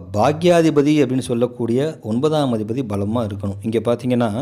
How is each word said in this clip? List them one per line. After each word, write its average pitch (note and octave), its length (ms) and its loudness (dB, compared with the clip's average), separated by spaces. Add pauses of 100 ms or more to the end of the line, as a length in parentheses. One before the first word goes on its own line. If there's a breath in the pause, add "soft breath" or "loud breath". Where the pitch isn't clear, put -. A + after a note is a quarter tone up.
(120)
பாக்யாதிபதி D3+ 920 4
அப்படின்னு B2+ 280 0
சொல்லக்கூடிய A#2+ 720 -2
ஒன்பதாம் C3+ 520 0
அதிபதி A2 340 -4
பலமா G#2 360 -2
இருக்கணும். G2+ 360 -6
இங்கே A2+ 180 -2
பார்த்தீங்கன்னா, A#2+ 520 0 (120)